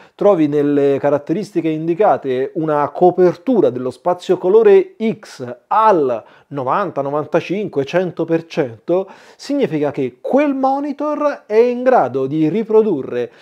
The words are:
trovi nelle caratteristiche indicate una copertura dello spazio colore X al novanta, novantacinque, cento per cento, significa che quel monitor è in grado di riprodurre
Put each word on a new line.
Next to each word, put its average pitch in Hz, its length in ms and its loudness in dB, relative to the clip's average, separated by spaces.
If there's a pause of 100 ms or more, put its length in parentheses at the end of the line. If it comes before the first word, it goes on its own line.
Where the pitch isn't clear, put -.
(160)
trovi 185 340 4
nelle 143 500 2
caratteristiche 160 720 -2
indicate 156 840 0
una 151 340 0
copertura 180 800 2
dello 123 220 -6
spazio 180 460 -2
colore 190 580 4 (260)
X - 460 -16
al 170 560 2 (240)
novanta, 143 540 -4
novantacinque, 147 840 -4
cento 175 400 -4
per 165 220 -2
cento, 175 640 -4 (280)
significa 160 540 -2
che 131 280 -6
quel 285 340 0
monitor 285 920 -4
è 208 100 -4
in 247 280 2
grado 135 420 2
di 156 240 0
riprodurre 208 840 0 (100)